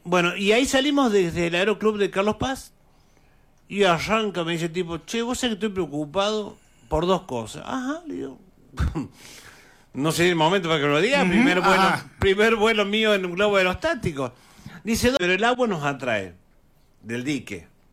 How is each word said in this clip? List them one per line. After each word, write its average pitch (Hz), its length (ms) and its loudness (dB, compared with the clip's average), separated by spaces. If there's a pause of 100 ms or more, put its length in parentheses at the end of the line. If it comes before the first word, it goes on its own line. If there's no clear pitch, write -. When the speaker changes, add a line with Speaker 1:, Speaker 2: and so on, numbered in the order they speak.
Speaker 1:
bueno, 175 320 2
y 202 160 2
ahí 254 120 4
salimos 269 480 2
desde 170 360 2
el 165 60 -4
Aeroclub 214 440 0
de 190 120 0
Carlos 208 260 0
Paz 262 360 -6 (960)
y 196 160 0
arranca, 185 600 0
me 165 80 -4
dice 170 140 -2
el 165 60 -6
tipo, 170 260 -6
"Che, 233 240 -6
vos 240 160 -4
sabés 233 180 -2
que 220 100 -4
estoy 202 80 -6
preocupado 185 840 -4 (320)
por 156 180 0
dos 190 160 2
cosas". 120 440 -8
"Ajá", 262 400 -6
le 285 80 -10
digo. - 240 -10 (360)
<laughs> - 340 -4 (840)
No 147 180 -2
sé 170 160 2
el 175 80 2
momento 170 320 2
para 156 120 2
que 143 60 0
lo 147 140 2
diga, 269 220 2
Speaker 2:
Ujú, 185 80 2
Speaker 1:
primer 180 300 4
vuelo, 190 220 4
Speaker 2:
ajá. 180 240 0 (140)
Speaker 1:
primer 208 360 4
vuelo 214 280 2
mío 214 300 2
en 190 120 0
un 175 80 -6
globo 202 220 2
aerostático. 185 760 -2 (520)
Dice, 226 340 2
"Pero 175 140 0
el 190 100 0
agua 247 240 2
nos 170 160 -2
atrae 120 520 -4 (680)
del 117 220 -6
dique". 110 420 -6 (260)